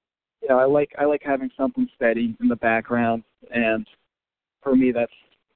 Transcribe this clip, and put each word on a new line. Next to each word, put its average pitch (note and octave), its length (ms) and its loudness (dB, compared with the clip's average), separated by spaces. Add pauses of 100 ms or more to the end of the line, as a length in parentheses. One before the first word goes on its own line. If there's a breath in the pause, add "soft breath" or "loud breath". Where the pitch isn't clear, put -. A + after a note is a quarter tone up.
(400)
you - 80 -6
know, B2+ 100 4
I C3 60 4
like, C#3+ 340 2
I C#3+ 60 0
like D3 200 0
having C#3 320 -4
something B2+ 300 -2 (100)
steady A2+ 440 -2
in B2 80 2
the A#2+ 80 0
background. A2+ 680 -2 (280)
And A2 340 -2 (760)
for C3+ 120 0
me, C3 180 4
that's A#2 200 -4 (440)